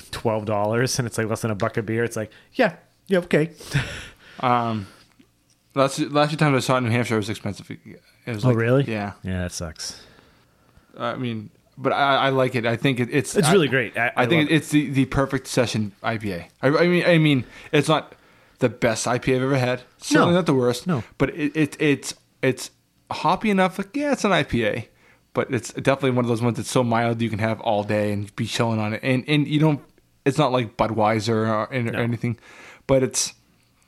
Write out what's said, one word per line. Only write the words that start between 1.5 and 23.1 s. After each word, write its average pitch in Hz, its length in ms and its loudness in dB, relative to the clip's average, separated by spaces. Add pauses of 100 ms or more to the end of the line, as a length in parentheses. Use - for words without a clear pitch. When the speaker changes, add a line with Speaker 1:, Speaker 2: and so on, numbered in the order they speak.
Speaker 1:
a 104 40 -4
buck 107 200 -2
a 117 60 -2
beer, 110 200 -2
it's 113 140 -4
like, 107 160 -8 (220)
yeah, 196 220 0 (320)
yeah, 190 100 2
okay. 165 360 0
<laughs> - 60 -20 (800)
Speaker 2:
Um, 117 460 0 (880)
last, 139 240 0
last 147 300 0
few 156 80 -6
times 151 200 2
I - 20 4
saw 131 160 0
it 127 40 2
in 123 60 -2
New 113 60 0
Hampshire, 117 240 0
it 110 40 4
was 104 120 -2
expensive. 101 400 -8
It 110 300 -18 (260)
was 110 180 -6
Speaker 1:
Oh, 127 40 4
Speaker 2:
like, 120 100 4
Speaker 1:
really? 123 260 2
Speaker 2:
yeah. 107 280 -6 (100)
Speaker 1:
Yeah, 92 200 -4
that 90 100 -6
sucks. - 460 -12 (1000)
Speaker 2:
I 120 160 -6
mean, 113 340 -6 (300)
but 135 160 0
I, 135 320 4
I - 20 4
like 131 260 2
it. 117 120 -2
I 117 100 0
think 127 240 0
it, 120 100 0
it's 139 240 0
Speaker 1:
It's 156 140 4
Speaker 2:
I, 160 40 6
Speaker 1:
really 175 160 6
great. 117 280 -2
I, 117 120 0
I - 80 -8
Speaker 2:
I 123 100 2
think 156 160 4
Speaker 1:
love 147 80 0
it. 160 60 4
Speaker 2:
it's 147 120 0
the, 147 220 2
the 135 160 2
perfect 135 400 -2
session 110 460 0 (100)
I 113 160 -2
P 107 140 -6
A. 85 160 -10 (120)
I, 135 80 2
I 156 180 4
mean, 175 200 2
I 170 100 6
mean, 151 300 4 (260)
it's 147 160 2
not 151 260 -2 (440)
the 127 100 2
best 113 400 -2
I 123 100 0
P 131 140 0
A 127 40 2
I've 127 60 0
ever 139 140 0
had. 127 240 -2 (160)
Certainly 170 360 2
Speaker 1:
No. 175 40 4
Speaker 2:
not 180 80 2
the 165 100 2
worst. 123 320 0
Speaker 1:
No. 156 160 -2 (140)
Speaker 2:
But 139 140 0
it, 147 260 -4
it, 151 240 0
it's, 143 340 0 (280)
it's 127 280 -2 (400)